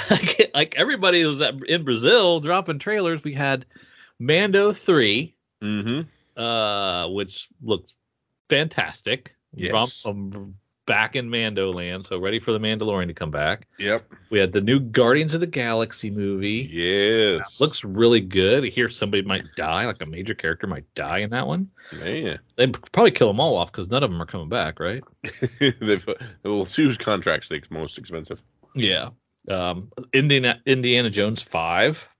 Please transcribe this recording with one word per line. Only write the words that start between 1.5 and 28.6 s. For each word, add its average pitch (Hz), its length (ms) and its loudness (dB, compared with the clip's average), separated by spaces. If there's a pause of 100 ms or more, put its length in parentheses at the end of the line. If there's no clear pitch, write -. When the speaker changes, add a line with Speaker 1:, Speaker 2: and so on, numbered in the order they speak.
Speaker 1:
in 165 200 0
Brazil 165 560 4
dropping 165 380 -2
trailers. 185 440 -2
We 147 100 -6
had 135 320 -2 (540)
Mando 196 540 4
three, 139 600 2 (280)
Speaker 2:
Mm-hmm. 110 760 -6
Speaker 1:
uh, 101 680 -2
which 98 400 -8 (140)
looked 107 300 -4 (560)
fantastic. 131 840 -2 (220)
Speaker 2:
Yes. 110 500 -2
Speaker 1:
Rom-, 98 300 -8
um, 98 200 -14 (300)
back 110 300 0
in 123 140 -6
Mando 104 440 -2
land, 90 320 -8
so 92 140 -6
ready 101 200 -2
for 117 120 -4
the 107 80 0
Mandalorian 107 480 -2
to 85 60 -6
come 80 180 -8
back. 76 360 -4 (120)
Speaker 2:
Yep. 101 340 -4 (160)
Speaker 1:
We 107 100 2
had 95 140 4
the 101 80 2
new 127 180 4
Guardians 131 540 2
of 165 60 -2
the 170 80 -2
Galaxy 113 640 -4
movie. 101 600 -4
Speaker 2:
Yes. 98 880 2
Speaker 1:
Looks 147 240 0
really 110 380 4
good. 95 440 4
I - 20 -2
hear 120 220 0
somebody 101 340 -2
might 95 200 -4 (120)
die, 85 320 -2
like, 98 140 -6
a 87 40 -10
major 87 300 -8
character 82 320 -4
might 73 280 -10
die 78 240 -4
in 104 120 -4
that 120 160 -4
one. 180 220 -2 (300)
Speaker 2:
Man. 104 400 -6 (160)
Speaker 1:
They'd 117 180 4 (180)
probably 214 200 6
kill 120 180 4
'em 104 100 0
all 147 180 2
off 85 140 -2
'cause 92 180 -8
none 131 140 0
of 110 80 0
'em 85 100 -4
are 82 60 -8
coming 82 220 -10
back, 85 300 -4
right? 87 240 -6 (300)
Speaker 2:
<laughs> - 260 -6
They've, 107 460 2 (380)
well, 101 220 -2
Sue's 131 320 2
contract's 87 520 -2
the 78 120 -6 (100)
most 80 260 -8
expensive. 82 440 -12 (340)